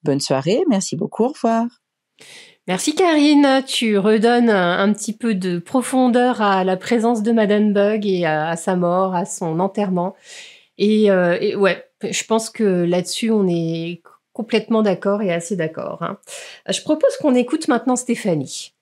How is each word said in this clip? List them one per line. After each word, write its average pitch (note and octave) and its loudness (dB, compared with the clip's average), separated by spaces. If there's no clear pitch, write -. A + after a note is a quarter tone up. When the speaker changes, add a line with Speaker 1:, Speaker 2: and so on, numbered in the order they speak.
Speaker 1:
Bonne C#3 0
soirée, D#3 0
merci G3 -2
beaucoup, - -4
au B3+ 0
revoir. A3+ -2
Speaker 2:
Merci F#3 -2
Karine, D4 4
tu A3 0
redonnes A3+ 4
un, F3+ 2
un G3+ 2
petit G#3 -6
peu A3+ -2
de F3+ -4
profondeur B3 0
à G3 2
la F#3 0
présence A3+ 0
de A3+ 0
Madame G#3 2
Bug G3+ 2
et F3+ 0
à, D#3 0
à F#3+ -4
sa F#3+ -2
mort, F3+ 0
à F3 -2
son E3 -6
enterrement. F#3+ -2
Et, G#3+ 4
euh, F3+ 2
et G#3 -2
ouais, F#3 0
je - -6
pense A3+ -2
que F#3 0
là-dessus, F3+ -2
on G#3 2
est E3 -4
complètement A3 -2
d'accord G#3 0
et F#3 0
assez E3+ -4
d'accord, - -6
hein. F3 -8
Je F#3+ -4
propose D#4 0
qu'on C#4 0
écoute B3 0
maintenant B3+ 0
Stéphanie. F3+ -4